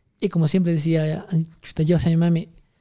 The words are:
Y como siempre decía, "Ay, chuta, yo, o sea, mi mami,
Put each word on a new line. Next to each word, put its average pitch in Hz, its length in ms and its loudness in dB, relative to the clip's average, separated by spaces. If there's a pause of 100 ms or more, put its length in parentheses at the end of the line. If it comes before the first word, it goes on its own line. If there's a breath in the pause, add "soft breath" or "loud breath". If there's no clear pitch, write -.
(200)
Y 202 100 -2
como 165 180 0
siempre 175 260 0
decía, 156 560 -2
"Ay, 160 180 -2 (140)
chuta, - 220 -4
yo, 170 120 2
o 160 40 2
sea, 170 120 0
mi 165 60 2
mami, 170 320 0 (320)